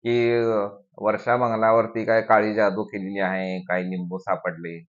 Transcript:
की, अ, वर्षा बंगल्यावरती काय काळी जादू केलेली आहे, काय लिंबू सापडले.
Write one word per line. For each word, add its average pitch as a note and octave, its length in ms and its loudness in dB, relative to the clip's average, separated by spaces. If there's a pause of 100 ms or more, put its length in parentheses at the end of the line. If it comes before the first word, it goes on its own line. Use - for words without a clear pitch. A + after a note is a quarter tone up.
की, A#2+ 320 2
अ, A2+ 320 2 (340)
वर्षा G#2+ 360 0
बंगल्यावरती A2+ 680 2
काय A2+ 180 2
काळी G#2+ 320 4
जादू G#2 300 2
केलेली G2 340 -8
आहे, F#2 420 -2
काय F2+ 220 -2
लिंबू F2+ 360 -6
सापडले. E2+ 760 -6